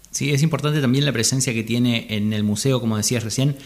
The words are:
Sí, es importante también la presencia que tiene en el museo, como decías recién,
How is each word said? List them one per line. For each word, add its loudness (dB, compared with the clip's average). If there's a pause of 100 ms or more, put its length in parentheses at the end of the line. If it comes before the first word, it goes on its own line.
(100)
Sí, -2
es 2
importante 0
también 2
la 0
presencia 0
que -2
tiene 0
en 0
el -2
museo, 0
como 0
decías 0
recién, 0 (100)